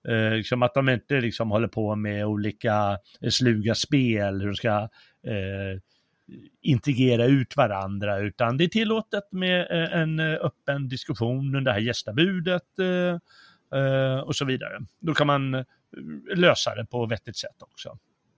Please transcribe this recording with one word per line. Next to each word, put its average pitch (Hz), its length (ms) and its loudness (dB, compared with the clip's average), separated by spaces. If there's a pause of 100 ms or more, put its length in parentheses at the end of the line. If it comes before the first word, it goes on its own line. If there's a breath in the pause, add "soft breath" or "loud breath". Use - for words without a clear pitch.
eh, 110 240 2
liksom 117 320 0
att 123 100 -4
de 135 160 2
inte 127 320 0
liksom 113 300 -2
håller 110 160 2
på 107 280 -2
med 104 300 -2
olika, 104 720 0 (240 soft breath)
eh, 120 80 -2
sluga 113 460 2
spel, 107 640 0
hur 101 60 -2
de 101 80 -4
ska, 104 220 0 (500 soft breath)
eh, 98 520 -6 (840)
integrera 127 640 4
ut 135 320 4
varandra, 101 600 0
utan 117 380 -2
det 170 60 2
är 180 40 4
tillåtet 220 640 -2
med, 185 280 0 (120)
eh, 165 300 0
en, 160 180 -2
eh, 160 220 0
öppen 139 480 -4
diskussion 131 640 -2
under 135 60 0
det 127 100 2
här 101 80 0
gästabudet, 170 1000 0
eh, 180 1000 -2
eh, 135 400 2
och - 160 -4
så 143 100 -2
vidare. 131 340 -4 (200)
Då 156 140 -2
kan 143 140 4
man, 139 260 2
eh, 131 100 -2 (720)
lösa 143 400 4
det 107 100 -6
på 120 200 -2
vettigt 110 320 -6
sätt - 240 -12
också. - 360 -18 (400)